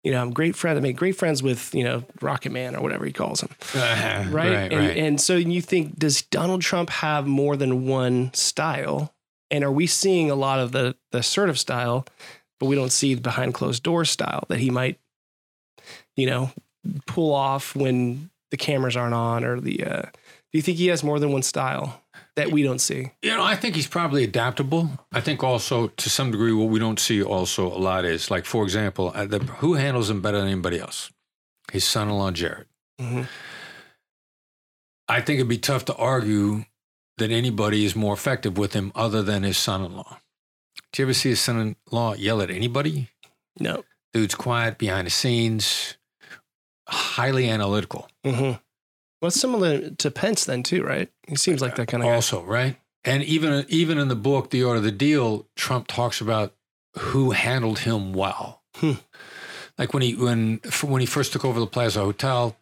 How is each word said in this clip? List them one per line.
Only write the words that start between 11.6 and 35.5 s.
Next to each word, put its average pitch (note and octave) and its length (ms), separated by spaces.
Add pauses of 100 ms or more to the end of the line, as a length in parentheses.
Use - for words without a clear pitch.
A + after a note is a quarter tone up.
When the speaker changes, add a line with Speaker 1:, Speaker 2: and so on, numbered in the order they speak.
Speaker 1:
but C#3 60
we C#3 100
don't B2+ 160
see C#3 220
the A#2+ 60
behind B2 320
closed B2+ 300
door E3+ 220
style - 440
that - 120
he B2+ 100
might, B2+ 280 (1160)
you C3+ 100
know, B2+ 260 (540)
pull D#3 280
off C#3 420
when C3 540 (220)
the D3 40
cameras C3 400
aren't A#2+ 180
on, A#2 300
or B2 160
the, - 240
uh, - 180
do - 560
you D3+ 40
think E3 160
he F3+ 80
has E3+ 180
more D3 140
than D3 140
one C3+ 100
style C3 580 (360)
that D3 160
we D3+ 100
don't C3 160
see? C3 320 (120)
Speaker 2:
You G#3+ 100
know, A3+ 100
I G3+ 140
think A3+ 180
he's D3+ 120
probably D3 380
adaptable. C3+ 640 (240)
I A#2+ 80
think C#3 240
also B2+ 440
to - 220
some C3+ 200
degree A2+ 220
what A2 160
we A2 100
don't A2 220
see G#2 220
also F#2 440
a F2+ 100
lot F#2 280
is, E2 260
like, F2+ 140
for - 200
example, F#2+ 500
uh, G#2 120
the, G#2 140
who C#3 340
handles C3+ 340
him G#2 140
better G#2 160
than G2 100
anybody F2+ 300
else? - 320 (600)
His F#2+ 120
son-in-law, G#2 480
Jared. E2+ 340 (340)
Speaker 1:
Mm-hmm. B2 220 (1900)
Speaker 2:
I A#2 120
think D3 180
it'd B2+ 100
be A#2 100